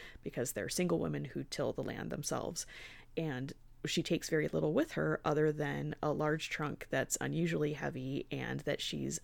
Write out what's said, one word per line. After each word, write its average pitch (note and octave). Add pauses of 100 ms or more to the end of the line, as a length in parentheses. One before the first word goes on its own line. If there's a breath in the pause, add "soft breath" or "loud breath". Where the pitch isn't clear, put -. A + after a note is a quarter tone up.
(220 loud breath)
because C3
they're F#2+
single F3
women D3
who C3+
till B2
the -
land -
themselves. - (500 loud breath)
And C#3 (320)
she -
takes -
very D#3
little D#3
with C#4+
her D#3
other D3+
than D3
a D3+
large D3+
trunk -
that's -
unusually D3+
heavy C#3
and C3
that -
she's C#3